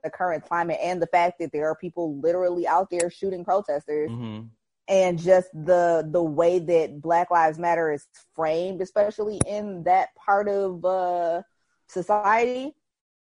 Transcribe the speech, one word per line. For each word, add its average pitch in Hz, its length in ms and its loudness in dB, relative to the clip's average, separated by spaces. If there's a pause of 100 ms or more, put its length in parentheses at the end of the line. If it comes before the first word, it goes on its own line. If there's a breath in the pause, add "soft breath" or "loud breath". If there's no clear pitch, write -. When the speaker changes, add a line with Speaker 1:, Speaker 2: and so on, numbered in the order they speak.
Speaker 1:
the 156 80 -8
current 175 340 -4
climate 170 380 -2
and 175 200 -2
the 165 40 0
fact 175 340 2
that 160 120 -6
there 156 160 -2
are 156 80 0
people 165 440 -6
literally 175 460 0
out 180 240 2
there 175 200 -2
shooting 185 340 -8
protesters, 151 680 -2
Speaker 2:
Mm-hmm. 113 360 -10 (420)
Speaker 1:
and 185 300 2
just 180 340 4
the, 165 580 2
the 170 120 2
way 170 380 2
that 151 420 0
Black 170 280 2
Lives 160 280 4
Matter 165 340 0
is 143 140 -6 (280)
framed, 165 460 -2
especially 208 680 -2
in 202 380 -8
that 180 320 2
part 208 320 0
of, 190 340 -2
uh, 180 600 -2 (460)
society, 226 840 0 (640)